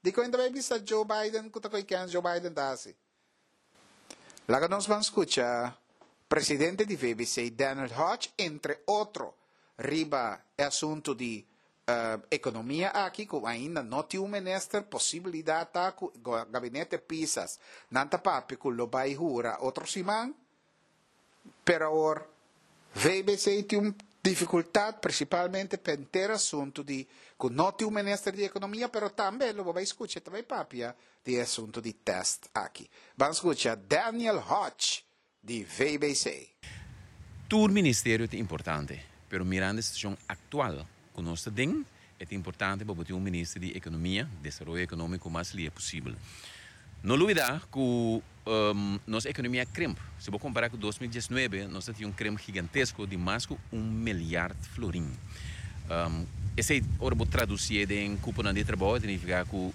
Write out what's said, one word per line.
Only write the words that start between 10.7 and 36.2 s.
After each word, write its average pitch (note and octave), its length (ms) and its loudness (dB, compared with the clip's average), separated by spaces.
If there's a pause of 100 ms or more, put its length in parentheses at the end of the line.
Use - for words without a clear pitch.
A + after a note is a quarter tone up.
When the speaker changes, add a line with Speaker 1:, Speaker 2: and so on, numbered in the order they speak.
Speaker 1:
de, A#2 320 -4 (400)
eh, A#2 360 2 (100)
economia C#3 600 0
aqui, G3+ 360 -2
que F3 180 -4
ainda B2+ 380 -4
não B2 220 -2
tem F#3+ 160 -4
um G3 80 -2
ministro, F#3+ 560 -2
possibilidade D#3+ 880 -2
tá, F3+ 180 2
que F#3+ 140 -10
o - 80 -6 (360)
gabinete B2 480 -4
pisas, D#3 640 -2 (320)
não C3 160 2
tá F3 120 0
papi, C#3+ 380 0
que - 120 0
lo A#2+ 180 0
vai C3+ 280 0
jura B2 440 0
outro C3 260 -2
semana, G#3+ 480 -2 (1300)
pero D#3+ 220 4
agora, D#3 380 2 (680)
V E3+ 300 4
B G3+ 120 4
C G3+ 280 2
tem G3+ 160 2
uma G#3 140 2 (280)
dificuldade, F#3 800 4
principalmente F3+ 760 0
para D#3+ 180 -2
ter F#3 340 0
assunto D3 540 -2
de, C3+ 240 -6 (320)
que C3 80 2
não D#3+ 240 4
tem A3 140 0
um G#3+ 40 0
ministro G3+ 420 0
de G3 100 -2
economia, G3+ 440 -4
pero A3 220 -2
também G#3+ 440 0
lo F#3+ 200 -4
vai F3+ 100 -2
escuchar, F#3+ 400 -6
também G3 200 -10
papi, D3+ 400 -6 (420)
de B2 160 2
assunto A#2 400 -4
de A2 140 -6
teste - 580 -2
aqui. - 340 -4 (300)
Vamos D3 220 4
escuchar C3 380 2
Daniel G#3+ 600 2
Hodge, - 640 0 (400)
de A#2 220 -6
V D3 320 0
B C#3+ 180 2
C. C2+ 360 -2 (1000)